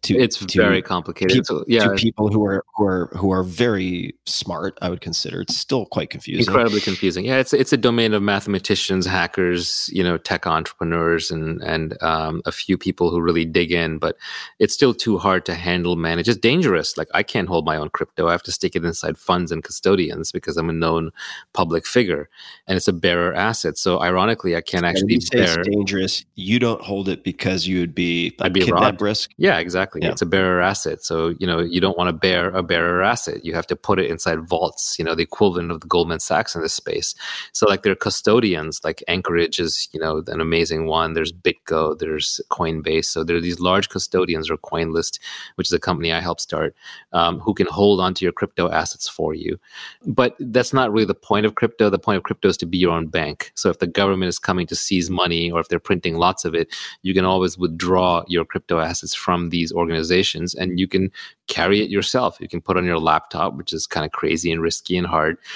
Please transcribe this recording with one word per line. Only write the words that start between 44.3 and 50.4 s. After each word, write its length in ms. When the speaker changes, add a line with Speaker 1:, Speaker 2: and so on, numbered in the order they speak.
Speaker 2:
or 80
CoinList, 600
which 120
is 60
a 60
company 340
I 80
helped 200
start, 340
um, 280
who 140
can 140
hold 320
onto 240
your 80
crypto 400
assets 380
for 240
you. 260
But 340
that's 320